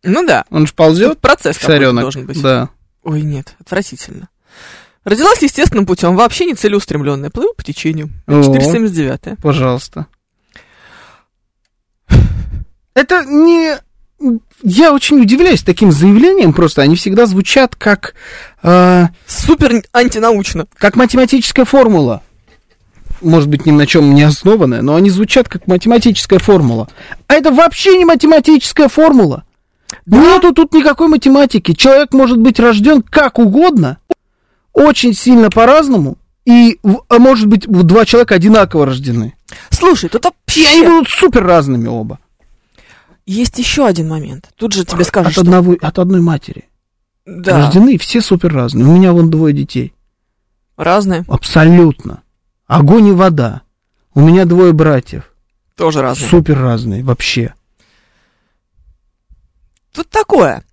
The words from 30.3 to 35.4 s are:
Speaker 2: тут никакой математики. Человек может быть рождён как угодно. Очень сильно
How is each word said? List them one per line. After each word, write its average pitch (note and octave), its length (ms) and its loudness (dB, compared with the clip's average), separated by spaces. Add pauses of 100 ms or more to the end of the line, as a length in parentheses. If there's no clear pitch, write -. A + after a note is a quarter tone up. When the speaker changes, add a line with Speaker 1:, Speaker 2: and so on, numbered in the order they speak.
Speaker 2:
тут D#4+ 200 0
никакой D4+ 340 2
математики. C4+ 680 0
Человек C4+ 400 2
может B3+ 240 2
быть A3+ 220 0
рождён A#3+ 420 2
как - 380 -2
угодно. A3+ 580 0 (760)
Очень C#4 400 2
сильно A#3 360 2